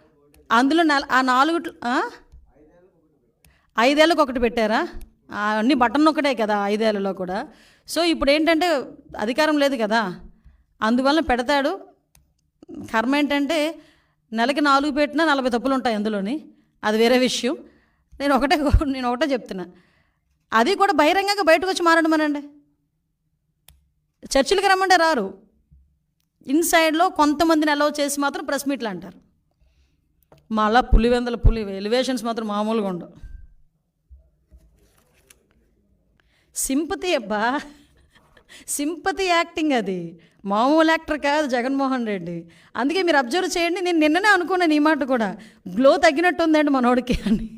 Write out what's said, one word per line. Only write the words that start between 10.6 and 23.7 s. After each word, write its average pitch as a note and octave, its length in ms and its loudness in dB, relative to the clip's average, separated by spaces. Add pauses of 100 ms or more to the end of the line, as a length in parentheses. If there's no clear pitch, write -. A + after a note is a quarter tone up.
అందువల్ల C4 380 2
పెడతాడు. C#4+ 600 -2 (920)
కర్మ A3+ 440 -2
ఏంటంటే D4 640 -2 (520)
నెలకి A#3 280 0
నాలుగు C#4+ 320 2
పెట్టినా D4 320 0
నలభై C#4 260 0
తప్పులు A#3+ 240 -2
ఉంటాయి B3 220 -2
అందులోని, G#3 520 -4 (360)
అది G#3+ 140 0
వేరే A#3 200 4
విషయం. B3 380 -2 (640)
నేను C#4+ 140 0
ఒకటే, C4+ 220 2 (300)
నేను C4 260 -2
ఒకటే B3 140 -2
చెప్తున్నా, G3+ 400 -4 (840)
అది A#3+ 220 2
కూడా G4 180 2
బహిరంగంగా F#4+ 500 2
బయటకు E4+ 280 4
వచ్చి F4+ 120 -4
మాట్లాడమనండి. D#4+ 560 2 (1900)